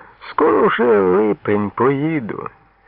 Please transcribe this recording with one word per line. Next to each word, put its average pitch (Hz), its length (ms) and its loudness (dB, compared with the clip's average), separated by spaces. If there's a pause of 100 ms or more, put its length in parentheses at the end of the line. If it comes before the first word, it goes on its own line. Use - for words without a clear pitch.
(300)
Скоро - 360 2
вже 117 340 2
липень, 104 760 0
поїду. 139 760 -2 (400)